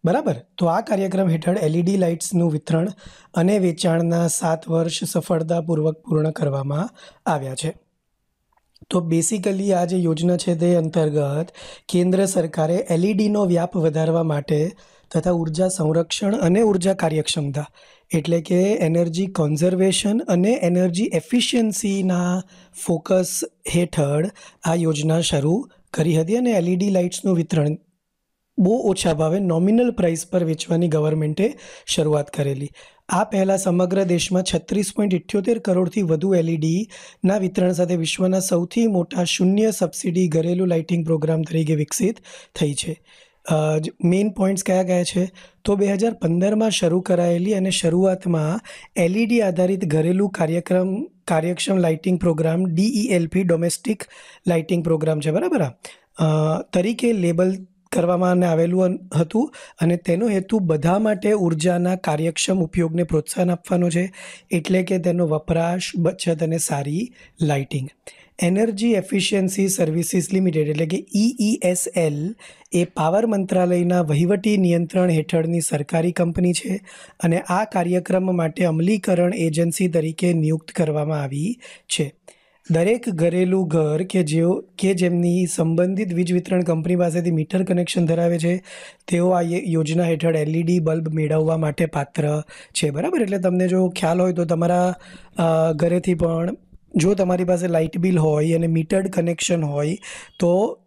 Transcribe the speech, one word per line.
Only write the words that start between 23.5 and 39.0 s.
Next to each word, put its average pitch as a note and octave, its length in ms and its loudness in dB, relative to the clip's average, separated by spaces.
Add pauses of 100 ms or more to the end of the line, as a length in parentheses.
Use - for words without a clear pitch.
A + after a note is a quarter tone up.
હેઠળ D#3+ 540 0 (340)
આ E3 100 0
યોજના D#3+ 480 0
શરૂ E3 460 0 (260)
કરી D#3+ 260 2
હતી E3+ 160 0
અને B3 160 0
એલ F3 180 0
ઈ F#3 60 2
ડી G3 140 0
લાઇટ્સનું F#3 460 0
વિતરણ D#3 320 0 (880)
બહુ A3 320 2
ઓછા F3+ 240 0
ભાવે D#3+ 260 0
નોમિનલ G3+ 520 2
પ્રાઇસ E3+ 360 -2
પર F3+ 160 0
વેચવાની E3 440 0
ગવર્મેન્ટે D#3 680 0 (320)
શરૂઆત D3+ 420 0
કરેલી. C#3 420 -4 (400)
આ F#3 140 0
પહેલાં F#3+ 340 0
સમગ્ર F#3 460 0
દેશમાં F3+ 400 0
છત્રીસ F#3+ 520 -2
પોઇન્ટ G3+ 180 0
ઇઠ્યોતેર F#3+ 460 -2
કરોડથી F#3 420 0
વધુ E3+ 320 0
એલ E3 160 2
ઈ E3 80 0
ડીના F#3 800 -2
વિતરણ F#3 340 0
સાથે F3 240 0
વિશ્વના F#3 440 0
સૌથી F#3 480 0
મોટા F3+ 360 0